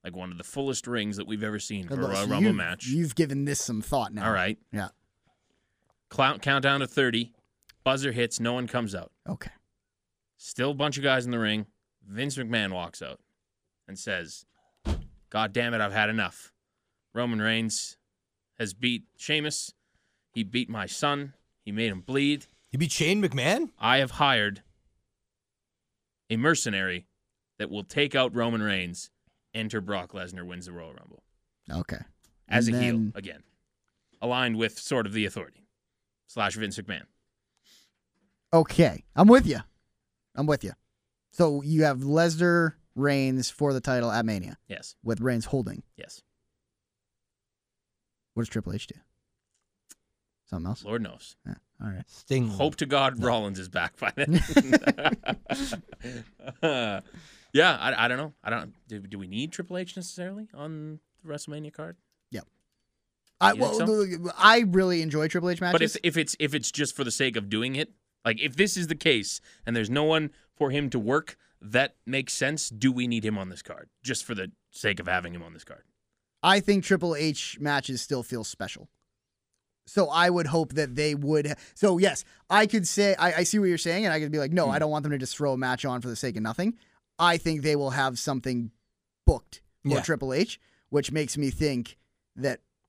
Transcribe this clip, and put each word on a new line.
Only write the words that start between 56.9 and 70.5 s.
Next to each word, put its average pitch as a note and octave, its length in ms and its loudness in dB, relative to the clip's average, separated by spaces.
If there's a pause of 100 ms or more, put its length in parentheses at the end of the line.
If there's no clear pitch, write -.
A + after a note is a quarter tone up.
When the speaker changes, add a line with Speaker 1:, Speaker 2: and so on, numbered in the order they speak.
Speaker 1:
yeah, D#3 260 8
I, A#2 260 2
I A#2+ 40 4
don't B2 80 0
know. D3 160 -6 (100)
I G#2+ 80 -6
don't. G2+ 220 -4 (160)
Do, G#2+ 120 -12
do G2 180 -12
we F#2+ 80 -10
need A#2 260 -6
Triple F3+ 240 -10
H F3+ 200 -10
necessarily F#3+ 580 -12
on D3+ 460 -12 (220)
the E3 100 -16
WrestleMania D3+ 400 -10
card? E3+ 240 -14 (340)
Speaker 2:
Yeah. - 100 -12 (1000)
I, G3 120 6
Speaker 1:
You G#3 60 -4
think A#3+ 40 -2 (160)
Speaker 2:
well, - 20 -
Speaker 1:
so? - 60 2
Speaker 2:
look, F3+ 520 0
I A3 220 10
really F#3 420 4
enjoy D#3 260 0
Triple F3 220 0
H E3+ 100 -4
matches. F3+ 120 0
Speaker 1:
But E3 100 4
if, D#3 200 2
if E3 140 0
it's, D#3 220 -2
if D3 160 0
it's C#3 160 -2
just C#3+ 260 -2
for C3+ 80 -4
the A#2 60 -4
sake B2 260 0
of G2+ 140 -4
doing A#2+ 260 -2
it, D#3 140 -4 (340)
like, A2+ 160 0
if C#3 160 -4
this G3 200 2
is F3 100 -2
the D#3+ 80 -4
case C3+ 460 0 (260)
and A#2 100 -2
there's G#2+ 140 0
no D3 140 2
one D#3 260 2 (260)